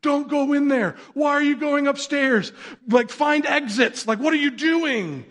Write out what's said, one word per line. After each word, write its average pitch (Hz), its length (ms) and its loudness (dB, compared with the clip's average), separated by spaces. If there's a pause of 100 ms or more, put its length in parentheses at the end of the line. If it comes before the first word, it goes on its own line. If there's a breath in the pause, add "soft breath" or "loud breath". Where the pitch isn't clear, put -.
Don't 285 260 0
go 285 260 0
in 285 140 2
there. 240 280 0 (180 loud breath)
Why 294 180 0
are 285 100 2
you 294 160 2
going 285 300 0
upstairs? 277 640 0 (360 loud breath)
Like, 233 220 4
find 294 360 0
exits. 262 600 -2
Like, 214 140 0
what 294 140 2
are 320 40 2
you 285 140 2
doing? 247 800 -2